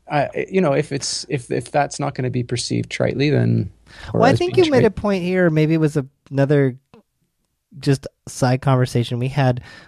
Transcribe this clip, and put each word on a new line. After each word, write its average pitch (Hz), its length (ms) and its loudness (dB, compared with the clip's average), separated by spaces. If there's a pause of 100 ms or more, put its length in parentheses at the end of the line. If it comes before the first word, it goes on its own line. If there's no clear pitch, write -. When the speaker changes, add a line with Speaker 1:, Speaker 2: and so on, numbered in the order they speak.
(120)
Speaker 1:
I, - 380 -2
you 185 120 0
know, 147 120 2
if 147 180 -2
it's, - 380 -8
if, 135 220 -6
if 127 180 -4
that's 143 300 -2
not 139 160 -6
gonna 127 160 -4
be 123 120 -2
perceived 120 460 -4
tritely, 131 400 -2
then, 117 400 0 (440)
or 110 80 2
Speaker 2:
Well, - 80 6
I - 20 4
Speaker 1:
as - 80 2
Speaker 2:
think 359 160 -2
Speaker 1:
being 370 100 6
Speaker 2:
you 311 60 0
made 254 80 4
Speaker 1:
trite. 233 80 6 (100)
Speaker 2:
a - 40 -10
point 196 220 -2
here. 180 280 2
Maybe 156 240 2
it 160 40 2
was 156 160 2
a, 135 120 -2 (240)
another 139 440 2 (1040)
just 139 280 0 (200)
side 127 340 0
conversation 123 580 0
we 127 80 -2
had 131 340 0 (260)